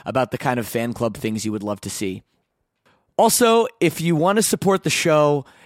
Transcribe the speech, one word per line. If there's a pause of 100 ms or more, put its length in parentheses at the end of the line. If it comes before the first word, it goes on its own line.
about
the
kind
of
fan
club
things
you
would
love
to
see. (920)
Also, (120)
if
you
want
to
support
the
show, (200)